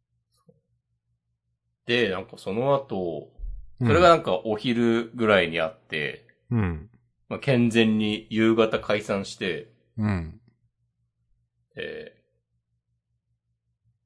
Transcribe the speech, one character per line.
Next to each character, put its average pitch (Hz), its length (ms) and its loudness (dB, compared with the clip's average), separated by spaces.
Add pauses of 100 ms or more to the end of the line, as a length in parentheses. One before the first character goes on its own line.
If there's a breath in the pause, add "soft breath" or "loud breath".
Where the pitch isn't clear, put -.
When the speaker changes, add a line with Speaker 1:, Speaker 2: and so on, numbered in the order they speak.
(1900)
Speaker 1:
で、 120 240 0
な 92 100 -4
ん 95 80 -10
か - 100 -20
そ 98 160 -8
の 135 220 0
後、 87 560 -6 (480)
Speaker 2:
う 123 60 -2
ん。 - 20 2
Speaker 1:
そ 113 60 4
れ 165 80 6
が 175 80 8
な 165 60 8
ん 156 80 -2
か 95 140 0
お 107 200 -4
昼 117 580 0
ぐ 117 120 0
ら 98 140 6
い 82 80 0
に 82 100 -4
あ 82 100 0
っ - 100 -16
て、 71 480 -8 (240)
Speaker 2:
う 120 60 0
ん。 85 320 -2 (400)
Speaker 1:
ま 101 80 -8
あ、 - 20 -14
健 120 300 2
全 110 280 4
に 107 320 -4
夕 110 260 2
方 113 240 2
解 107 220 -2
散 98 240 -4
し - 120 -14
て、 85 340 -6 (260)
Speaker 2:
う 107 100 -4
ん。 85 320 -6 (1400)
Speaker 1:
え 76 400 -12
ー、 - 40 -20 (1900)